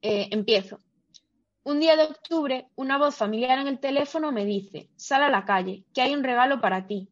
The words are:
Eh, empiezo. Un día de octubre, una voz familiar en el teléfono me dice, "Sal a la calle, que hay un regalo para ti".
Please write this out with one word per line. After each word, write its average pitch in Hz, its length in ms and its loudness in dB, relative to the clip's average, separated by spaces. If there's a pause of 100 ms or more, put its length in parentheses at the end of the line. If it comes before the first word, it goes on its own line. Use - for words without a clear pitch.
Eh, 208 300 -2
empiezo. 208 480 0 (840)
Un 294 140 0
día 320 160 6
de 311 80 6
octubre, 294 720 -4
una 269 220 -2
voz 285 180 2
familiar 233 420 0
en 277 100 -4
el 277 120 -4
teléfono 285 540 -2
me 208 100 -2
dice, 202 540 -6
"Sal 277 260 0
a 285 60 4
la 196 160 0
calle, 190 480 -2
que 262 80 0
hay 262 120 2
un 285 100 -2
regalo 254 360 2
para 190 280 -2
ti". 196 240 -8